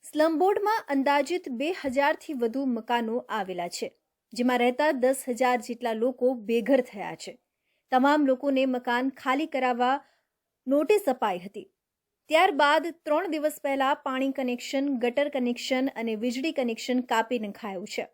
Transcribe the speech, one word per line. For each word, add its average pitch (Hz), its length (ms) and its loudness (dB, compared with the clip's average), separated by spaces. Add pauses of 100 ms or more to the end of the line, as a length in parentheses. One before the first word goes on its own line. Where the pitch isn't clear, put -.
સ્લમ 311 340 2
બોર્ડમાં 415 500 2
અંદાજિત 285 600 0
બે 262 240 -4
હજારથી 285 600 0
વધુ 240 320 -2
મકાનો 233 500 0 (120)
આવેલા 185 400 -4
છે, - 200 -8 (440)
જેમાં 247 260 2
રહેતા 247 340 4
દસ 262 360 2
હજાર 247 320 2
જેટલા 233 320 -6
લોકો 254 420 0
બેઘર 233 460 2
થયા 180 340 -10
છે. - 180 -14 (600)
તમામ 277 340 4
લોકોને 262 400 0
મકાન 254 440 -2
ખાલી 277 360 -2
કરાવવા 254 500 0 (720)
નોટિસ 302 420 2
અપાઈ 202 300 -2
હતી. 180 280 -14 (640)
ત્યારબાદ 302 560 4 (180)
ત્રણ 320 260 0
દિવસ 302 320 -2
પહેલા 277 320 0
પાણી 269 380 -2
કનેક્શન, 269 540 -2 (120)
ગટર 247 300 0
કનેક્શન 254 680 -2
અને 226 180 -4
વીજળી 254 380 -2
કનેક્શન 247 480 -2
કાપી 240 380 0
નખાયું 208 480 -8
છે - 280 -8